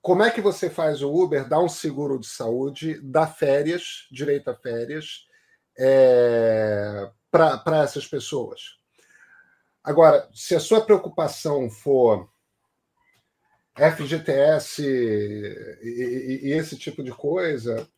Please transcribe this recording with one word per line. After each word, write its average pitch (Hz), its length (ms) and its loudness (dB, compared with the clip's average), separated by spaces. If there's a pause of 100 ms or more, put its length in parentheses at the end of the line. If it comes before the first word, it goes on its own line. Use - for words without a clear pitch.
como 180 220 2
é 233 80 4
que 233 100 -4
você 190 300 -2
faz 151 320 -2
o 143 120 -4
Uber 151 320 0
dar 151 140 2
um 175 80 2
seguro 143 500 -6
de 113 80 -12
saúde, 139 760 -6
dar 147 240 0
férias, 151 840 -2
direito 139 380 -4
a 123 60 -6
férias, 127 720 -10 (500)
é, 113 1300 2 (200)
pra, 156 280 4
pra 156 240 0
essas 139 240 -4
pessoas? - 720 -10 (1040)
Agora, 151 480 6
se - 220 -4
a 160 60 2
sua 220 200 4
preocupação 160 880 0
for 113 600 2 (1500)
F 156 300 2
G 156 120 -4
T 156 140 -4
S 147 500 2
e, 104 1000 -4
e, 127 640 -8
e 139 40 -2
esse 156 240 -4
tipo 135 280 -12
de 123 80 -12
coisa 143 760 -4 (120)